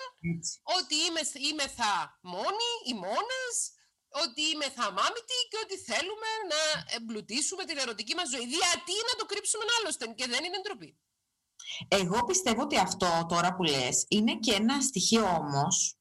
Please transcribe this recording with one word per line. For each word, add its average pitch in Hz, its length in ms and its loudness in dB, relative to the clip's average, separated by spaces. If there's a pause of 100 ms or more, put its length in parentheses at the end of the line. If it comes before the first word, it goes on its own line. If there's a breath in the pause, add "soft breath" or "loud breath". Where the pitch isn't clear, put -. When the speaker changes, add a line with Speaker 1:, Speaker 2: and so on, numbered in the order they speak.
(360)
Speaker 1:
Έτσι. - 280 -8
Speaker 2:
ότι 311 320 0
είμαι, 330 260 0 (120)
είμαι 285 340 -4
θα 202 540 -2
μόνοι 330 480 -2 (160)
ή 247 80 -4
μόνες, 440 640 -2 (520 soft breath)
ότι 285 340 -2
είμαι 302 280 0
θα 226 220 -2
μάμητη 370 460 -2 (120)
και 427 140 -6
ότι 381 140 -8
θέλουμε 381 520 -4 (200)
να 311 460 -2
εμπλουτίσουμε 233 680 -4
την 285 120 -6
ερωτική 240 380 -4
μας 339 140 -2
ζωή. 240 140 -4
Γιατί 339 500 0 (160)
να 508 80 0
το 427 80 -4
κρύψουμε 415 380 -2 (160)
άλλωστε 330 280 -4
και 254 200 -6
δεν 247 160 -2
είναι 370 180 -6
ντροπή. 247 380 -12 (880 loud breath)
Speaker 1:
Εγώ 196 360 4
πιστεύω 247 380 2
ότι 294 160 2
αυτό 180 520 4
τώρα 175 260 4
που 180 80 0
λες 135 440 4
είναι 220 280 4
και 220 180 2
ένα 233 280 4
στοιχείο 220 440 4
όμως 151 760 2